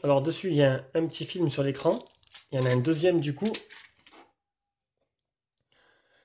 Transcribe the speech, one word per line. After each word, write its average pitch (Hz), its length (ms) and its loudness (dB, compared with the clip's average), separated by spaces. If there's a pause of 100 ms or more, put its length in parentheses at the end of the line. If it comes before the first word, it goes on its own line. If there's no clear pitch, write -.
Alors, 139 180 4
dessus, 165 280 -2
il 160 60 0
y 143 80 6
a 135 100 4
un, 131 120 -6 (100)
un 165 120 0
petit 156 160 -8
film 160 260 -2
sur 139 140 -2
l'écran. 139 340 0 (540)
Il 135 80 -2
y - 20 0
en 127 40 0
a 127 40 2
un 127 120 2
deuxième, 160 400 2
du 143 120 -2
coup. 208 180 -4 (2750)